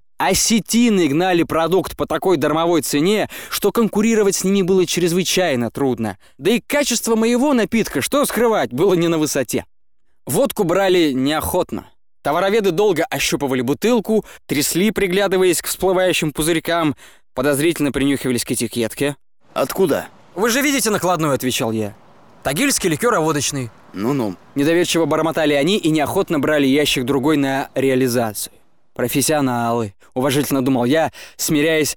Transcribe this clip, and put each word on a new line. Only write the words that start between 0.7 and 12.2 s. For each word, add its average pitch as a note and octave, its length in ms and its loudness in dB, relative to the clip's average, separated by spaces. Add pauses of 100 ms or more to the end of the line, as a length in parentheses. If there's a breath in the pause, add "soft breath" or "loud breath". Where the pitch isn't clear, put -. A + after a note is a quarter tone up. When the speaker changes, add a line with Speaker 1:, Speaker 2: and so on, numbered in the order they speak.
Speaker 1:
гнали E3+ 340 2
продукт E3 520 0
по D3 120 -4
такой E3 320 0
дармовой D#3 420 2
цене, E3 480 0 (220 loud breath)
что - 200 0
конкурировать G#3+ 640 2
с - 100 -4
ними G3 180 2
было F3+ 240 2
чрезвычайно E3+ 840 0
трудно. A#2 460 -2 (220 soft breath)
Да E3 140 0
и A#3 80 2
качество A#3+ 560 -2
моего A#3+ 360 2
напитка, G#3+ 480 0
что C4+ 240 0
скрывать, G#3+ 480 0
было F#3+ 220 2
не E3+ 140 2
на E3 100 0
высоте. C#3 480 -2 (580)
Водку G#3 400 0
брали F3+ 480 2
неохотно. C#3+ 720 -2 (360)